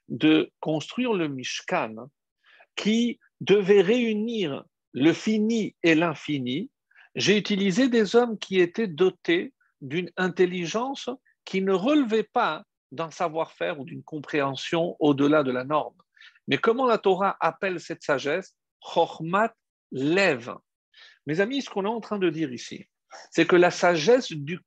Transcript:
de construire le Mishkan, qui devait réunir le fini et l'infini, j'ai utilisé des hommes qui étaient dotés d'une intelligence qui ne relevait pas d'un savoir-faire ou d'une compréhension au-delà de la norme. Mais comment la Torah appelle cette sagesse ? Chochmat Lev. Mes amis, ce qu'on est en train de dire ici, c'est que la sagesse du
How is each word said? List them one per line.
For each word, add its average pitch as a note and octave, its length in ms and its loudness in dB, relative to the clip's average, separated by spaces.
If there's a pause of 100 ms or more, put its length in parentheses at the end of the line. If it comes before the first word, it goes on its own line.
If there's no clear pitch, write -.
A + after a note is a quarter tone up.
de D#3 520 2
construire F#3+ 540 -4
le E3+ 140 -2
Mishkan, C3 680 -6 (800)
qui A3+ 440 0 (220)
devait G3 400 6
réunir G#3+ 800 0 (300)
le D3+ 200 4
fini G#3+ 720 0
et E3+ 100 6
l'infini, D3+ 800 -2 (420)
j'ai F3 240 2
utilisé G3+ 520 0
des A3+ 260 2
hommes A#3 240 2
qui F#3+ 200 -2
étaient F#3 280 0
dotés F3+ 640 -2 (280)
d'une D#3+ 360 -6
intelligence F#3 920 -2 (360)
qui F#3+ 160 -2
ne F#3+ 120 0
relevait A3+ 500 2
pas G3 400 -2 (280)
d'un D#3 200 -8
savoir-faire E3 680 -4
ou C3 60 -10
d'une C#3 180 -14
compréhension D3+ 960 -4
au-delà D3 440 4
de C3 80 -2
la B2+ 120 -4
norme. C#3 340 -4 (500)
Mais C#3 100 0
comment B3 300 2
la A3 100 2
Torah F#3+ 420 0
appelle E3+ 400 -2
cette - 220 -12
sagesse ? D3 540 -4 (260)
Chochmat F3 720 -2 (380)
Lev. C#3 640 0 (720)
Mes D#3 120 -4
amis, B3 220 0
ce - 80 -12
qu'on G3 160 -4
est - 20 -2
en A3+ 140 -4
train G#3 160 -8
de F#3 120 2
dire D3+ 220 -4
ici, - 360 -14 (440)
c'est E3 160 2
que F#3 80 4
la F3 160 6
sagesse F3+ 600 2
du D#3 360 -10